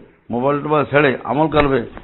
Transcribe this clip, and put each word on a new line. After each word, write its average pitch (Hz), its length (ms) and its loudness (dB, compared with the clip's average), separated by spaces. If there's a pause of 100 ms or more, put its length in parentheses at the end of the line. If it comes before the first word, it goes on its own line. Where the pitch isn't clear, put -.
(320)
মোবাইল 139 320 -2
টোবাইল 151 220 0
ছেড়ে 135 380 2
আমল 147 240 0
করবে, 143 380 2 (180)